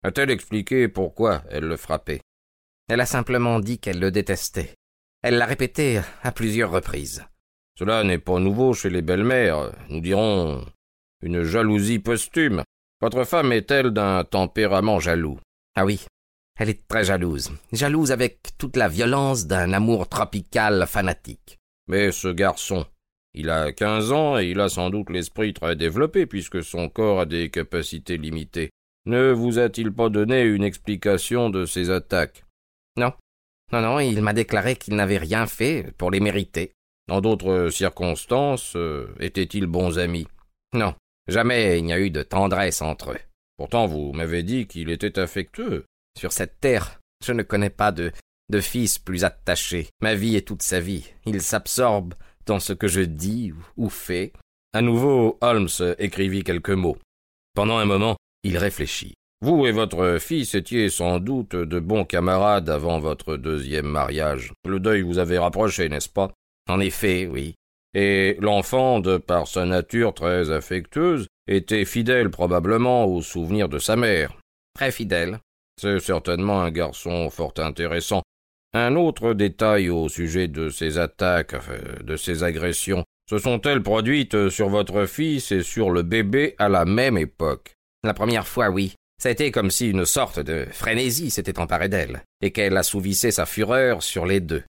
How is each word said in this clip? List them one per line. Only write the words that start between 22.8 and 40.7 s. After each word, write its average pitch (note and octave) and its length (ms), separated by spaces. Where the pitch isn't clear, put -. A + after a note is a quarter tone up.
il D2+ 160
a D#2+ 220
quinze G#2+ 400
ans D3 280
et F2+ 100
il F#2 100
a G2+ 100
sans F2+ 200
doute G2+ 200
l'esprit F#2 440
très E2 220
développé A#2 500
puisque F#2 380
son E2+ 260
corps G#2 320
a E2+ 40
des E2 240
capacités E2 680
limitées. D#2 540
Ne B2+ 260
vous A#2+ 280
a-t-il A2 340
pas A2+ 160
donné A2 340
une G#2 200
explication G#2 840
de F#2 160
ses F2 240
attaques ? F2+ 540
Non. A#2+ 160
Non, A#2 100
non, A#2+ 180
il A#2 240
m'a G#2 100
déclaré A2 420
qu'il - 200
n'avait G2+ 240
rien G2+ 260
fait B2 520
pour F2+ 120
les F#2+ 100
mériter. F#2+ 520
Dans F#2+ 140
d'autres F#2 480
circonstances, G2 1080
euh, D2 440
étaient-ils F#2+ 480
bons F2 320
amis ? F2 280